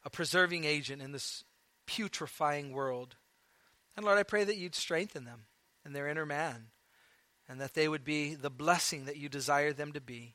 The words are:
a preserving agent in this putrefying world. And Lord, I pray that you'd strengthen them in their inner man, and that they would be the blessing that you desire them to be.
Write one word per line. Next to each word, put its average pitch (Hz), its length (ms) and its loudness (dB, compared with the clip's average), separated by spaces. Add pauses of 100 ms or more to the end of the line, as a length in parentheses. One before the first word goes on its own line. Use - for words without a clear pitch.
a 147 60 -8
preserving 175 540 4
agent 143 400 0
in 139 80 -10
this - 320 -8 (420)
putrefying 147 840 -2
world. 127 440 -4 (800)
And 208 80 -8
Lord, 208 140 8
I 202 60 6
pray 208 200 2
that 208 140 0
you'd 180 160 -6
strengthen 165 500 -2
them 117 220 -16 (400)
in 143 80 -12
their 143 140 -2
inner 156 180 0
man, 143 420 -4 (800)
and 131 140 -10
that 135 140 -6
they 156 120 6
would 156 160 0
be 151 300 0
the 143 160 -4
blessing 147 560 2
that 143 120 -8
you 143 120 -8
desire 143 420 2
them 147 220 -4
to 147 80 -8
be. 120 340 -14